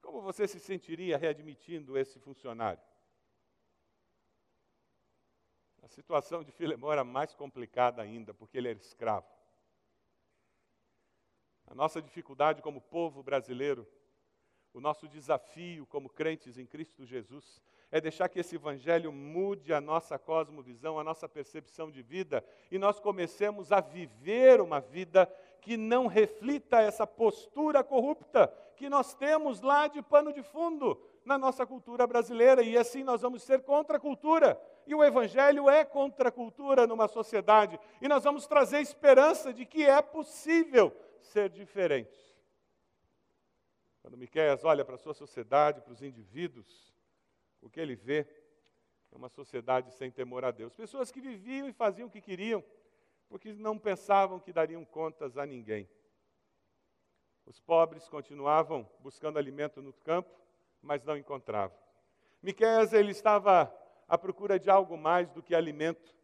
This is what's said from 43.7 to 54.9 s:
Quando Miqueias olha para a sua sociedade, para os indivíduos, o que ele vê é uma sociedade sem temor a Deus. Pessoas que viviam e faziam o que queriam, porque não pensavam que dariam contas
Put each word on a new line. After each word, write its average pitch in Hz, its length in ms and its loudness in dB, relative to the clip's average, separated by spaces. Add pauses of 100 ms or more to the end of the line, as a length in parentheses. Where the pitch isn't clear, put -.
Quando 123 160 -20
Miqueias 139 460 0
olha 147 220 2
para 131 100 -16
a 123 40 -18
sua 151 140 -14
sociedade, 143 680 0
para 123 100 -20
os 117 100 -20
indivíduos, 127 960 -16 (640)
o - 100 -20
que 156 120 -12
ele 147 140 -8
vê 135 300 -4 (840)
é - 60 -20
uma 123 100 -20
sociedade 127 640 -6
sem 131 180 -14
temor 127 360 -10
a 127 60 -2
Deus. 113 220 -12
Pessoas 247 380 -10
que 269 80 -20
viviam 262 480 -14
e 240 60 -14
faziam 220 340 -4
o 196 40 -20
que 208 100 -20
queriam, 196 420 -8 (640)
porque 214 240 -20
não 214 260 -8
pensavam 196 600 0
que 180 140 -20
dariam 165 320 -4
contas 151 520 -10